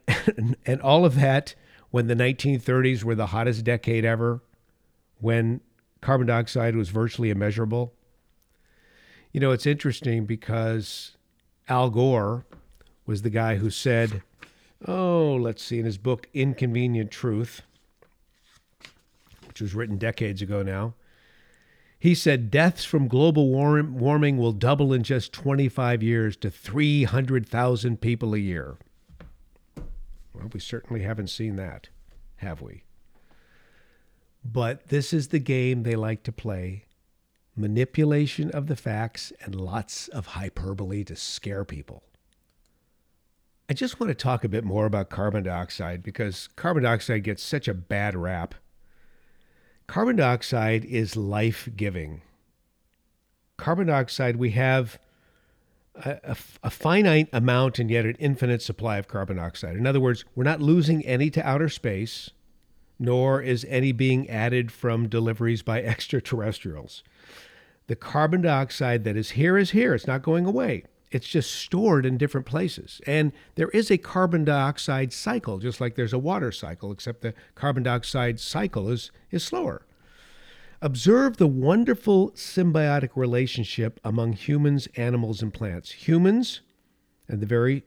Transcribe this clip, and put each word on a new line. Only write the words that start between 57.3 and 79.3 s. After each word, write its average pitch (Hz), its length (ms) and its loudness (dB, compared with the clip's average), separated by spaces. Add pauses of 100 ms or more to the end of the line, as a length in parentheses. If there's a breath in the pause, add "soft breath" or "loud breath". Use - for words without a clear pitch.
amount 123 460 2
and 113 120 0
yet 117 140 2
an 117 120 -2
infinite 127 440 0
supply 107 360 -4
of 98 100 -6
carbon 95 300 -4
dioxide. 85 380 -8
In 113 100 -2
other 139 140 2
words, 123 260 0 (100)
we're 123 80 -2
not 151 180 0
losing 156 440 4
any 131 240 2
to - 180 -2
outer 143 220 2
space, - 640 -6 (680)
nor 127 440 2
is 123 260 -2
any 135 240 2
being 131 380 2
added 117 420 0
from 117 380 0
deliveries 113 520 0
by 117 220 -2
<laughs> - 0 -
extraterrestrials. 107 1200 -4 (840 loud breath)
The 117 100 -4
carbon 156 440 0
dioxide 135 640 0
that 107 140 -2
is 110 140 -4
here 170 260 4
is 196 140 2
here. 226 220 4
It's - 140 -2
not 131 140 -2
going 170 240 2
away. 202 400 -2 (260)
It's - 160 -4
just - 240 0
stored 175 560 2
in 131 100 0
different 135 300 -2
places. - 580 -6
And 151 280 2 (200 loud breath)
there 160 160 0
is 214 220 2
a 180 80 4
carbon 175 460 0
dioxide 139 680 0
cycle, 170 460 -4
just 117 200 -6
like 120 140 -2
there's 117 200 -2
a 127 40 0
water 151 340 -2
cycle, 90 400 -10
except 117 300 -12
the 113 140 -6 (180 loud breath)
carbon 135 300 -2
dioxide 120 560 -2
cycle 156 500 -4
is, 120 220 -4 (180 soft breath)
is 175 140 -4